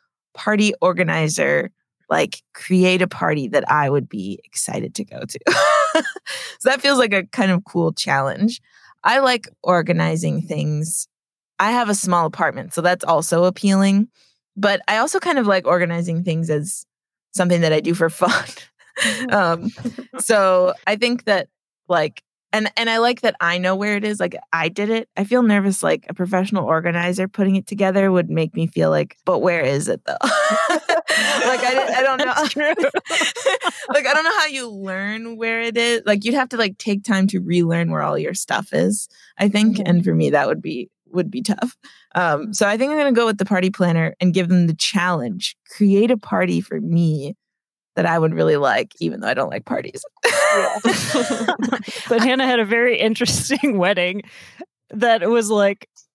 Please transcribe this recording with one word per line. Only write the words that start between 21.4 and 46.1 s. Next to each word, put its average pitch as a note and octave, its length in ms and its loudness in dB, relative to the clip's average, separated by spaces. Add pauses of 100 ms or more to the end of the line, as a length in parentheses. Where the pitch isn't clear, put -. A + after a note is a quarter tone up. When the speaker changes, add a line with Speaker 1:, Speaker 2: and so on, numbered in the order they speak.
Speaker 1:
like, D#3+ 360 -2 (300)
and, G#3+ 240 -2
and A3+ 120 0
I A3+ 80 2
like A#3+ 240 2
that A3+ 200 0
I E3+ 160 0
know F3+ 180 0
where G#3 220 -2
it G3+ 80 -6
is. G#3+ 140 -4
Like, F3 160 -4 (180)
I E3 160 0
did G3+ 200 -4
it. A3+ 280 -4
I G3 80 0
feel A#3+ 180 2
nervous, G3+ 400 2
like, D#3+ 260 0
a - 40 -8
professional F#3+ 520 -2
organizer F3 600 0
putting G3 300 0
it F#3+ 100 -4
together G3 440 2
would F3 180 2
make D#3+ 260 -2
me E3 120 -2
feel D#3+ 220 0
like, D3+ 360 0
"But F3 140 2
where E3+ 220 2
is C#3 280 0
it, F#2+ 160 -2
though?" - 100 -4 (540)
<laughs> F4 80 0 (720)
Like, B3+ 160 0
I, B3+ 360 0
I - 20 2
don't C4+ 160 2
know. C#4+ 80 0
Speaker 3:
That's C4 240 0
true. D4+ 240 -2
Speaker 1:
<laughs> F4+ 1200 -2
Like, C#4+ 120 2
I C4+ 80 2
don't D#4 120 2
know G4 140 0
how D#4 80 2
you C4 220 -6
learn G#3 680 -8
where A3+ 240 -4
it A#3 160 -4
is. A#3 280 2
Like, G#3 200 0
you'd A#3+ 80 0
have C4 160 0
to, B3 80 -8
like, G#3 200 0
take G3+ 260 -4
time F#3+ 240 2
to G3 120 -2
relearn E3+ 520 0
where D#3 100 -2
all D3 160 -2
your D#3 160 -4
stuff - 400 -6
is, F#3 340 0 (300)
I G3+ 100 2
think. G#3 300 2
Speaker 2:
Mm-hmm. - 120 -2
Speaker 1:
And F3 140 4
for F3+ 100 0
me, D#3+ 180 2
that C#3+ 160 2
would D#3 140 -2
be, D3+ 280 -8 (220)
would F3 200 -2
be - 100 -6
tough. - 360 -4 (380)
Um, E3+ 380 -2
so G3+ 140 2
I G#3 100 0
think C4+ 140 0
I'm D#4 60 -2
gonna C#4+ 160 2
go A#3 120 2
with A3 120 0
the G3 80 -2
party F#3 240 0
planner E3 500 0
and F3+ 140 2
give F3+ 160 0
them F3 180 4
the D#3+ 80 0
challenge. F3 800 -4 (220)
Create G3+ 340 4